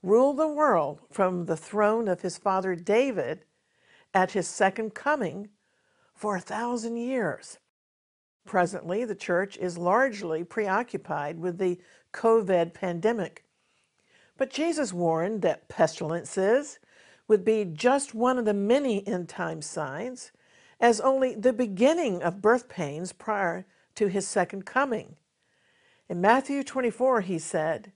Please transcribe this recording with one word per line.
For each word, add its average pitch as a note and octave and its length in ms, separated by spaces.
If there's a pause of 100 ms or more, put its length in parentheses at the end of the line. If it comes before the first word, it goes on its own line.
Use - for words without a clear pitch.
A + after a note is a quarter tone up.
rule A#3+ 320
the D#4 120
world C4+ 540 (100)
from F3+ 360
the D#3+ 100
throne G#3+ 500
of F3+ 140
his F3+ 180
father F#3+ 380
David F#3 680 (680)
at F#3 180
his F#3 140
second G3+ 480
coming G#3 540 (640)
for G#3 220
a F3 40
thousand A#3 560
years. A#3+ 640 (880)
Presently, F#3 600
the G#3+ 120
church F#3+ 400
is F3+ 200
largely F3+ 680
preoccupied F3 960
with F3 180
the F3+ 220 (320)
covid F#3+ 600
pandemic. F3+ 720 (920)
But C4+ 140
Jesus D4 420
warned F3 500
that E3+ 260
pestilences F#3+ 1080 (480)
would G#3 180
be G#3+ 200
just B3 500
one B3 240
of A#3+ 60
the G#3 100
many G#3 540
end-time E3+ 520
signs, E3 680 (480)
as A#3 220
only C4 340
the A3 200
beginning A#3 680
of F3 200
birth A#3+ 260
pains D#3+ 440
prior F#3 540 (300)
to G#3 100
his F#3+ 220
second F#3+ 380
coming. B3+ 500 (920)
In F3 120
Matthew C4+ 420
twenty-four, B3+ 600
he F3 180
said D#3 560